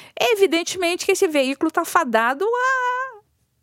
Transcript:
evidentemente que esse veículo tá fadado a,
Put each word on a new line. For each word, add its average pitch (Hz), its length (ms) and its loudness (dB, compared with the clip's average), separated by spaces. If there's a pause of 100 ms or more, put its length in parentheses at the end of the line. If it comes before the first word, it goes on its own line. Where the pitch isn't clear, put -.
(180)
evidentemente 359 880 0
que 392 60 2
esse 381 160 2
veículo 285 420 0
tá 339 140 -2
fadado 254 600 0
a, 494 760 -2 (420)